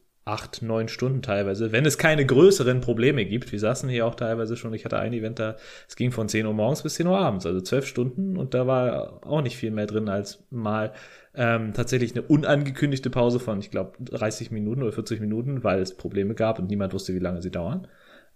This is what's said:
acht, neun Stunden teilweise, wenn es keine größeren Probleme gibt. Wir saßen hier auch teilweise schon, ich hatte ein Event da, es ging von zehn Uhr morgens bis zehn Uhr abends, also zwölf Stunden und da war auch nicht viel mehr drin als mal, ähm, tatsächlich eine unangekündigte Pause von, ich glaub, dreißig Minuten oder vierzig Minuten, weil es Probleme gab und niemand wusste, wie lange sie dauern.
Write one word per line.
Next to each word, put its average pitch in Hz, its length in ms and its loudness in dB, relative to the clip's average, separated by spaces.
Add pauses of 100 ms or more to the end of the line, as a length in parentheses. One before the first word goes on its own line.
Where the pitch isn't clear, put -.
(240)
acht, - 380 -8
neun 113 240 0
Stunden 127 340 -2
teilweise, 101 520 0
wenn 120 120 4
es 156 140 4
keine 156 260 4
größeren 127 560 8
Probleme 120 440 2
gibt. 107 260 -4
Wir 104 80 -4
saßen 120 300 0
hier 117 180 0
auch 113 80 -2
teilweise 113 420 -2
schon, 113 160 -8
ich 110 120 -8
hatte 104 160 -2
ein 113 140 -2
Event 113 260 -4
da, 110 160 -4 (320)
es - 80 -20
ging 123 160 0
von 113 160 -2
zehn 110 180 0
Uhr 107 80 0
morgens 107 300 0
bis - 100 -6
zehn 170 140 0
Uhr 185 100 4
abends, 139 280 0
also 170 140 0
zwölf 139 280 0
Stunden 185 480 -2
und 131 180 -2
da 127 140 2
war 127 580 -2
auch 151 160 0
nicht 123 140 -4
viel 110 160 -4
mehr 107 140 -2
drin 104 220 -2
als 98 420 -4
mal, 107 420 -2 (420)
ähm, 113 400 0
tatsächlich 120 380 0
eine 120 100 -2
unangekündigte 143 880 2
Pause 120 300 4
von, 107 180 -4
ich 98 140 -10
glaub, - 260 -4
dreißig 110 540 -6
Minuten 113 320 -2
oder 107 80 0
vierzig 110 260 -4
Minuten, 113 460 -2
weil 98 160 4
es 92 160 -4
Probleme 101 400 -2
gab 110 240 0
und 92 100 -2
niemand 98 220 -2
wusste, 95 220 -4
wie 92 40 -2
lange 87 240 -2
sie 90 80 -4
dauern. 101 380 -4 (480)